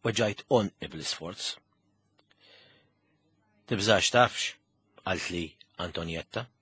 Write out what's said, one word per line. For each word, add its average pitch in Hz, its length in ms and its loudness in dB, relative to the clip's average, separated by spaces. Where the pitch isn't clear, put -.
weġġajt 110 380 0
on 107 140 4
bl-isforz. - 760 -8
"Tibżax 101 480 4
tafx?" - 400 4
qalt 92 320 -4
li 85 120 -4
Antonietta. 85 640 -6